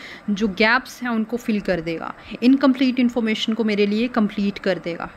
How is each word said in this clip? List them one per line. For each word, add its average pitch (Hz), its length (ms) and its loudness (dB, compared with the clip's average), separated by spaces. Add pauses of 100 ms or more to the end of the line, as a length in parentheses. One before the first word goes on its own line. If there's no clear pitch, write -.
(300)
जो 208 180 0
gaps 220 540 0
हैं 247 80 -4
उनको 220 260 -2
fill 214 240 -2
कर 180 200 -2
देगा, 160 340 -6 (280)
Incomplete 262 560 4
information 226 540 0
को 220 120 -2
मेरे 208 220 2
लिए 214 220 0
complete 202 500 0
कर 180 200 -2
देगा, 170 380 -8